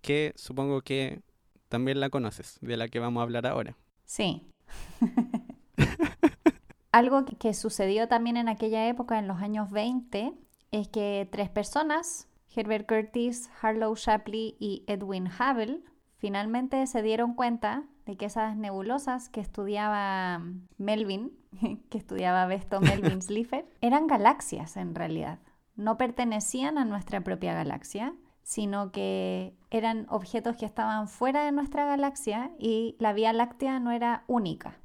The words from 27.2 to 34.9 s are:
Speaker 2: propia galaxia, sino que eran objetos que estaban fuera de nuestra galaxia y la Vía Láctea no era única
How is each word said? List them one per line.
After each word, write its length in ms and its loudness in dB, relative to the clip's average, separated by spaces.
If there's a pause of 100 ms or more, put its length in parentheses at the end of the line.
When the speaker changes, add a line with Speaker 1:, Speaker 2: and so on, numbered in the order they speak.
Speaker 2:
propia 300 -2
galaxia, 640 -4 (260)
sino 500 -4
que 640 -2 (160)
eran 400 0
objetos 460 -2
que 100 -6
estaban 420 -2
fuera 360 2
de 80 2
nuestra 340 0
galaxia 720 0
y 400 0
la 160 4
Vía 200 4
Láctea 460 0
no 120 0
era 340 0
única 600 0